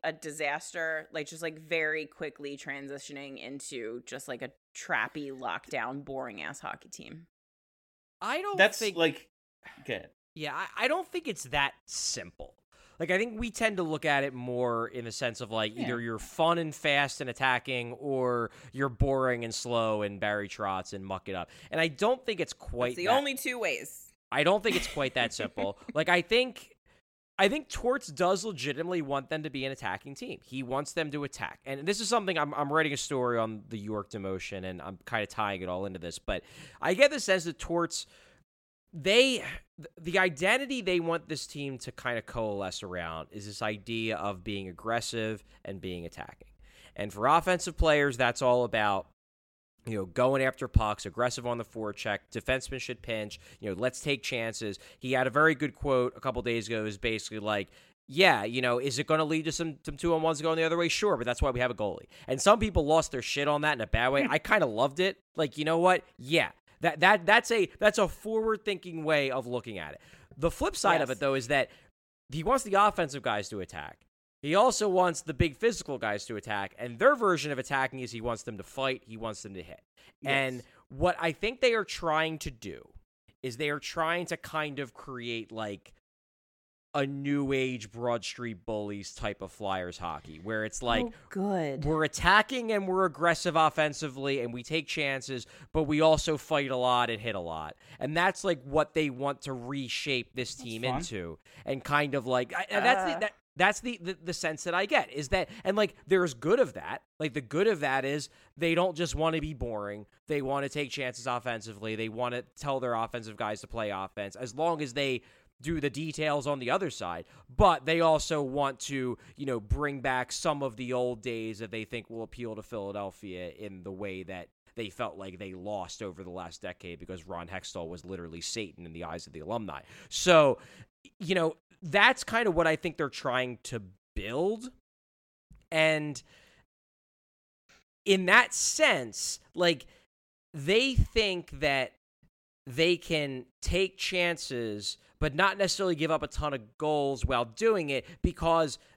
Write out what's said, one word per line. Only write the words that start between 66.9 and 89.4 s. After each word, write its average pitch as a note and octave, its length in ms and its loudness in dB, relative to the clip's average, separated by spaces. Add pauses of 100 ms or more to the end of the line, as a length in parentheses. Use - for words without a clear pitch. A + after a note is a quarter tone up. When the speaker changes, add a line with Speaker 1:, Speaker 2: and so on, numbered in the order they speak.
Speaker 2:
that, F#3 260 6
that's A3 240 6
a, A3 180 2 (120)
that's G#3+ 180 6
a G#3 80 6
forward-thinking G#3 1000 -2
way D3 280 4
of B2+ 160 -4
looking A#2 300 -6
at D2+ 160 -8
it. - 60 -20 (360)
The D#3 140 0
flip - 260 -2
side E3+ 240 4
of C3+ 80 0
Speaker 1:
Yes. B2+ 80 -2
Speaker 2:
it, - 40 -8
though, C#3 140 2
is B2+ 140 -2
that C3+ 220 2 (600)
he D3+ 140 -6
wants B3 180 2
the G3 120 -4
offensive F#3 480 4
guys G#2 260 -2
to G#2+ 120 -8
attack. F2 440 -12 (380)
He D3+ 120 0
also G#3+ 340 4
wants F3+ 340 4
the D#3 120 -6
big C#3 220 2
physical F3 420 0
guys G#2 280 -2
to A2+ 100 -6
attack, G2+ 420 -4
and A#2 220 -8
their C#4 160 8
version F3 340 2
of C3+ 80 -4
attacking C3 400 -2
is B2 140 -8
he A#2 80 -8
wants A2+ 240 -4
them A2 140 -10
to G2+ 40 -10
fight, C3 420 -2
he A2 120 -16
wants A2 260 -8
them G2 120 -12
to F#2 100 -10
hit. E2+ 160 -18 (400)
Speaker 3:
Yes. C3+ 120 -4
Speaker 2:
And C3 300 0 (280)
what D#3+ 280 2
I E3 140 0
think B3 280 -4
they B3 140 4
are A3 100 2
trying D#3+ 540 0
to D3+ 140 -8
do F2+ 360 -12 (540)
is B2 140 -6
they D3 140 -2
are D3 100 -4
trying E3 460 -2
to E3+ 100 -4
kind D3+ 420 -4
of C3+ 160 -8
create, A#2+ 560 -8
like, G#2+ 420 -8 (1000)
a C#3+ 120 2
new C#3 460 0
age B2+ 400 0
Broad A#2 320 0
Street A2+ 400 -8
Bullies G#2 500 -4
type G#2 280 -4